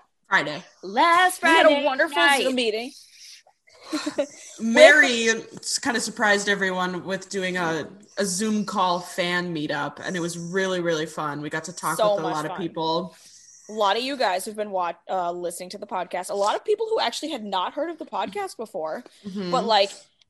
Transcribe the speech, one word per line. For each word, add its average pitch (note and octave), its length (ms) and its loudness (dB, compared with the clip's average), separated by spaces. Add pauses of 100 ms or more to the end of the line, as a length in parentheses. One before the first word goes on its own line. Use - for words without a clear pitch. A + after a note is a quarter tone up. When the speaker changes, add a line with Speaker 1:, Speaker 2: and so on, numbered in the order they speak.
(280)
Speaker 1:
Friday. D#3 340 0 (200)
Speaker 2:
Last E4+ 600 2
Speaker 3:
We E4+ 60 4
had D#4+ 140 8
Speaker 2:
Friday D4 200 6
Speaker 3:
a D4 40 0
wonderful C#4+ 300 0
Speaker 2:
night. C#4+ 260 4
Speaker 3:
Zoom C4 120 0
meeting. A#3 380 -2 (1000)
<laughs> - 720 -6
Speaker 1:
Mary B3 680 8 (520)
kind B3 160 0
of - 60 -2
surprised G3+ 460 2
everyone F3+ 560 0
with F#3 260 -6
doing F#3 260 -4
a, D#3+ 320 -2 (300)
a G3+ 60 0
Zoom G#3 420 0
call F3+ 340 0
fan F3 540 -2
meetup, D3 500 -4
and F#3 120 -6
it E3+ 40 -4
was E3+ 180 -6
really, F3+ 420 -2
really E3 260 0
fun. D3+ 340 -6
We D3+ 100 -8
got D#3+ 140 -6
to F3+ 80 -12
talk E3 240 -4
Speaker 3:
So G#3+ 200 4
Speaker 1:
with F3 40 -2
a - 20 -4
Speaker 3:
much F3 120 -4
Speaker 1:
lot D#3 100 -4
of F#3+ 80 -6
Speaker 3:
fun. E3 80 -8
Speaker 1:
people. E3+ 560 -4 (540)
Speaker 3:
A - 20 -16
lot G#3 240 2
of A#3+ 60 -2
you C4+ 140 -6
guys A#3 280 0
who've G#3+ 120 -10
been G#3 140 -6
wa-, F3 240 -2 (160)
uh, F3+ 220 -2
listening F3 380 -10
to G#3 80 -14
the - 80 -14
podcast, F3+ 440 -6
a G#3 40 -6
lot G#3 220 2
of - 80 -10
people A4 240 0
who A4 120 0
actually D#4+ 300 -2
had A#3 140 -8
not F#3+ 300 -4
heard D#4 160 -4
of D#4+ 80 -12
the C#4+ 80 -14
podcast F#4 500 -8
before, F#3+ 480 -8 (220)
Speaker 1:
Mm-hmm. F#3 240 -8
Speaker 3:
but, G3 140 0
like, G3+ 260 2 (400)